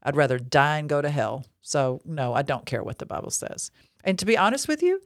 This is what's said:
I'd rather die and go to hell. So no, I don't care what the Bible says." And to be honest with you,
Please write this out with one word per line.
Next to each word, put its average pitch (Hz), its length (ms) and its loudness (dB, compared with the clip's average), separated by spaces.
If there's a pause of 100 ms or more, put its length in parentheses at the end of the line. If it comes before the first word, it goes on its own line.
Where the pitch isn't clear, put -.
I'd 139 140 -2
rather 131 220 4
die 143 400 2
and 151 100 -4
go 143 140 2
to 147 80 0
hell. 127 340 -2 (160)
So 131 440 0
no, 139 280 -4
I 120 80 2
don't 139 240 -4
care 107 180 -4
what 98 160 -8
the - 80 -10
Bible - 240 -8
says." - 400 -8 (320)
And 190 160 0
to 185 60 -4
be 220 140 4
honest 233 300 2
with 302 140 0
you, 381 240 2